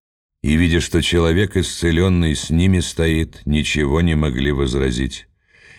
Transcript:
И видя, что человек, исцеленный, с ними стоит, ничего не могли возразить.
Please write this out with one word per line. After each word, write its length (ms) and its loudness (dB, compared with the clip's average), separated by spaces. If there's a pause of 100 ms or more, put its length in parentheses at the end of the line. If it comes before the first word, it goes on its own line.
(420)
И 140 2
видя, 240 2
что 220 -2
человек, 540 0
исцеленный, 800 0
с 160 -6
ними 300 2
стоит, 640 -2
ничего 560 0
не 160 2
могли 340 0
возразить. 800 -2 (500)